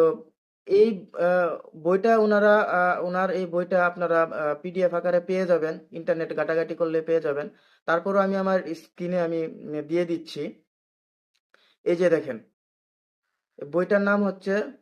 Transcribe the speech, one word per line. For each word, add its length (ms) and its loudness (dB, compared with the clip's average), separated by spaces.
এই, 480 4
আহ, 680 0
বইটা 380 2
ওনারা, 420 4
আহ, 460 0
ওনার 260 -2
এই 140 -2
বইটা 400 0
আপনারা, 380 0
আহ, 380 -4
পিডিএফ 320 -2
আকারে 280 0
পেয়ে 240 -2
যাবেন, 340 0
ইন্টারনেট 440 -4
ঘাটাঘাটি 400 -2
করলে 260 -2
পেয়ে 200 0
যাবেন। 280 -4
তারপরও 340 0
আমি 160 2
আমার 240 0
স্ক্রিনে 460 -6
আমি, 240 -2
উম, 360 -10
দিয়ে 240 -2
দিচ্ছি, 580 -8
এই 120 0
যে 140 2
দেখেন 300 -2
বইটার 300 2
নাম 220 2
হচ্ছে 400 -2